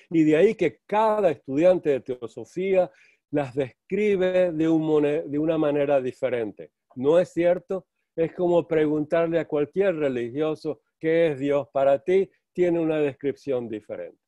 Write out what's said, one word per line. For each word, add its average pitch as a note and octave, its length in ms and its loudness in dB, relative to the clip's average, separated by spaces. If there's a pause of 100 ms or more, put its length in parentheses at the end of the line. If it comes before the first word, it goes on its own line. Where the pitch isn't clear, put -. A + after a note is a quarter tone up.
(100)
Y E3 140 2
de D3+ 120 4
ahí G3+ 180 4
que - 300 -2
cada G#3+ 460 0
estudiante D#3 580 2
de C3+ 120 0
teosofía F3 880 -4 (400)
las C#3+ 240 -4
describe F#3 960 -2
de D#3+ 160 0
un D#3+ 140 2
mone-, D3+ 400 0
de C#3 160 -6
una D#3+ 180 0
manera C#3+ 420 0
diferente. A#2+ 760 -6 (220)
¿No C#3+ 240 2
es F3+ 120 0
cierto? F3 560 -2 (280)
Es E3 200 -4
como F3 340 0
preguntarle D#3+ 680 0
a D3+ 100 -4
cualquier D#3+ 480 -2
religioso, C#3+ 840 -4 (180)
"¿Qué E3 280 2
es C#3+ 100 -4
Dios C#3+ 340 -2
para C#3 320 2
ti?". F#3 260 0 (220)
Tiene F3 280 0
una D#3+ 180 0
descripción C3+ 680 -4
diferente. G#2 600 -12